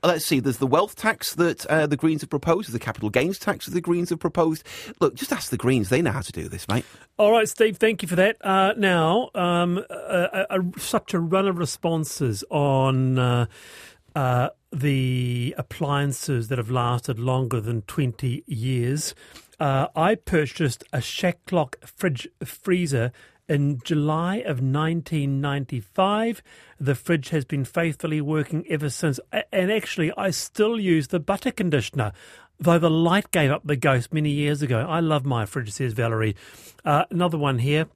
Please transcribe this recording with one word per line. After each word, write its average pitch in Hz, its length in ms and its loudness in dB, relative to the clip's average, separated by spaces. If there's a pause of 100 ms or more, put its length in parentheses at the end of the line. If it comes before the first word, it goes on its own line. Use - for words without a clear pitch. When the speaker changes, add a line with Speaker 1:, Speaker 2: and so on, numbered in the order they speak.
Speaker 1:
Let's 170 200 2
see, - 140 2
there's 127 200 0
the 135 100 0
wealth 165 260 2
tax - 400 -4
that, 165 320 0
uh, 151 220 2
the 143 80 0
Greens 156 240 0
have - 100 -12
proposed, 165 400 0
the 117 80 -4
capital 107 320 -4
gains 156 300 0
tax - 260 -4
that - 60 -10
the 175 80 0
Greens 175 300 -2
have 165 100 -4
proposed. 165 420 0 (380)
Look, 151 160 2
just - 160 -6
ask - 180 -6
the 127 60 -2
Greens. 120 320 2
They 127 120 2
know 143 120 0
how 131 80 -4
to - 120 -10
do 82 160 -8
this, - 200 -12
mate. 110 160 0 (340)
Speaker 2:
All 214 140 6
right, 220 160 4
Steve, 220 300 2
thank 220 240 2
you 175 60 -8
for 170 80 0
that. 196 280 4
Uh, 190 320 4
now, 185 580 2
um, 175 560 0
a, 185 600 -2
a, 190 100 0
a, 180 180 -4
such - 340 -4
a 180 60 0
run 185 300 2
of 175 100 -2
responses 156 920 -2
on, 131 680 2
uh, 123 280 4 (680)
uh, 127 360 2 (220)
the 127 880 -2
appliances 139 880 -2
that 127 100 -2
have 113 120 -4
lasted 120 480 0
longer 127 420 0
than 110 220 -4
twenty 127 640 -4
years. 127 680 -2 (460)
Uh, 135 340 2
I 175 220 2
purchased 151 680 -2 (100)
a 139 60 -2
Shacklock - 760 -2 (120)
fridge - 400 -4 (160)
freezer 139 680 -2 (360)
in 143 360 0
July 156 520 0
of 147 260 -4
nineteen 143 800 0
ninety-five. 185 1000 -2 (380)
The 139 140 2
fridge 156 340 -2
has 151 160 -2
been 139 200 -2
faithfully 160 560 -2
working 151 480 -2
ever 151 220 -2
since. 143 300 -2 (120)
A-, - 220 -4
and 190 160 2
actually, 196 460 -2
I 196 140 -2
still 220 500 0
use 165 280 2
the 175 120 0
butter 196 300 -2
conditioner, 135 640 0 (460)
though 170 200 4
the 160 120 4
light 170 400 2
gave 147 200 4
up 151 140 -2
the 147 120 0
ghost 127 360 2
many 151 180 0
years 147 320 0
ago. 127 260 2
"I 165 120 0
love 156 240 2
my 120 220 0
fridge," 117 240 -6
says 123 220 -4
Valerie. 110 420 0 (500)
Uh, 151 260 4
another 170 280 0
one 139 200 0
here. 147 380 2